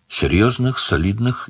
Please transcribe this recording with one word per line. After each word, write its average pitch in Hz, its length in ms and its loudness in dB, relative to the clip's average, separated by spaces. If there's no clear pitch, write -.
серьезных, 117 720 0
солидных 104 720 -2